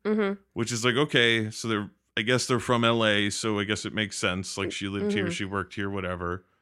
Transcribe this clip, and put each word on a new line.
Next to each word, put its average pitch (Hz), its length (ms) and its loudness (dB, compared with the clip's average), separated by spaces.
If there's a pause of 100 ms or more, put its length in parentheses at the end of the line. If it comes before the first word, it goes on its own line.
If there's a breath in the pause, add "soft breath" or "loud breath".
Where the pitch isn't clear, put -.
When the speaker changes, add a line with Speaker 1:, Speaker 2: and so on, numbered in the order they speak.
Speaker 1:
Mm-hmm. 208 280 0 (200)
Speaker 2:
which 117 180 -2
is 117 140 -2
like, 123 100 4
okay, 117 540 4
so - 180 -8
they're, 104 220 0 (260)
I 113 60 -2
guess 120 240 2
they're 123 140 2
from 120 240 2
L 117 200 4
A, 104 280 4
so 107 260 -2
I 104 60 0
guess 107 220 -4
it - 100 -8
makes 104 240 -4
sense. 95 360 -2
Like, 98 160 -2
she 101 160 -6
lived 101 260 -2
here, 101 100 0
Speaker 1:
Mm-hmm. 87 80 -2
Speaker 2:
she 104 140 -4
worked 95 280 -4
here, 101 160 -4
whatever. 90 560 -6 (160)